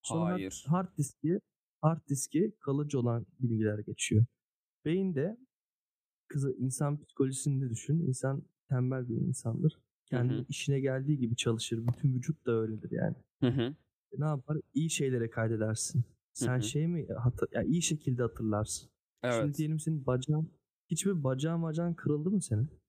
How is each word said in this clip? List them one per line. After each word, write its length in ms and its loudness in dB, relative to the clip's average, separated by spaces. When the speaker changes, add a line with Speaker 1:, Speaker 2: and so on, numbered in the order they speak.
Speaker 1:
Sonra 220 -2
hard 100 2
Speaker 2:
Hayır. 340 -6
Speaker 1:
hard 300 0
diski, 420 0
hard 280 2
diski 520 0
kalıcı 400 -2
olan 260 0
bilgiler 380 2
geçiyor. 460 2
Beyin 300 2
de 240 -2
kızı, 300 -2
insan 460 -2
psikolojisini 640 0
de 40 -4
düşün. 300 0
İnsan 420 -2
tembel 400 0
bir 80 -2
insandır. 600 0
Kendi 280 0
Speaker 2:
Hı 40 0
hı. 100 -4
Speaker 1:
işine 320 -2
geldiği 380 0
gibi 180 0
çalışır. 500 -2
Bütün 280 0
vücut 320 -2
da 60 2
öyledir 380 -2
yani. 260 0
Speaker 2:
Hı 80 4
hı. 140 2
Speaker 1:
E, 80 -6
ne 40 0
yapar? 320 -2
İyi 160 2
şeylere 400 0
kaydedersin. 760 0
Sen 220 0
Speaker 2:
Hı 40 2
hı. 40 0
Speaker 1:
şey 240 0
mi 220 -2
hatır-, 440 0
ya 100 0
iyi 200 2
şekilde 400 0
hatırlarsın. 680 -2
Speaker 2:
Evet. 180 0
Speaker 1:
Şimdi 140 0
diyelim 260 0
senin 260 -2
bacağın, 440 2
hiçbir 340 0
bacağın 360 0
macağın 340 -2
kırıldı 360 0
mı 120 2
senin? 280 0